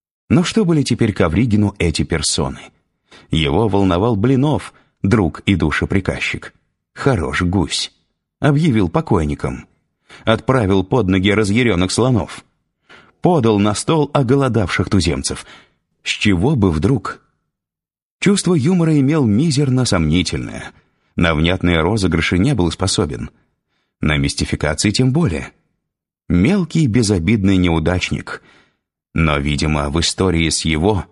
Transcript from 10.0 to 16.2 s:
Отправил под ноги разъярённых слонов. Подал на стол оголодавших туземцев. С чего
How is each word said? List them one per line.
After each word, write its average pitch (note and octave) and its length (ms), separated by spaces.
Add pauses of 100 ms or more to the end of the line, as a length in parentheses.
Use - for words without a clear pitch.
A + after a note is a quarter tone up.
Отправил G#2+ 640
под A#2+ 220
ноги F#2+ 240
разъярённых G2+ 600
слонов. A2+ 540 (760)
Подал A#2 380
на G#2 160
стол D3 380
оголодавших B2 760
туземцев. D#2+ 560 (580)
С - 60
чего G#2 460